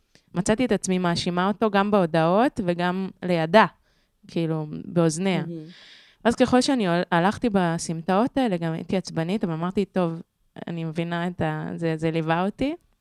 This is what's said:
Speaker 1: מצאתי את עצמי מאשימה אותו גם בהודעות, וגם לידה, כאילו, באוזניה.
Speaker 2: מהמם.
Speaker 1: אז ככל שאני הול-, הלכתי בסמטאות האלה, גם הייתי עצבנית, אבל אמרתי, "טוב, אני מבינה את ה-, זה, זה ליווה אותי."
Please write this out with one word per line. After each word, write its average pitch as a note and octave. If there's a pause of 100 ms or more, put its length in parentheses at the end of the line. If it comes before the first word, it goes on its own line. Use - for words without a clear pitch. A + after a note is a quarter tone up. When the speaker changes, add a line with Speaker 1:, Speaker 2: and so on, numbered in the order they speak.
(340)
Speaker 1:
מצאתי G#3+
את A3+
עצמי F#3
מאשימה F3+
אותו G#3
גם G3+
בהודעות, F3+
וגם F3+ (160)
לידה, F3+ (600)
כאילו, D#3+ (180)
באוזניה. E3+
Speaker 2:
מהמם. E3 (600)
Speaker 1:
אז A#3
ככל B3
שאני B3+
הול-, E3+
הלכתי F#3
בסמטאות F3+
האלה, A#3
גם E3
הייתי E3
עצבנית, E3+
אבל E3+
אמרתי, F3
"טוב, E3+ (440)
אני E3
מבינה E3+
את F3+
ה-, D#3
זה, E3
זה D#3+
ליווה D#3+
אותי." C4 (260)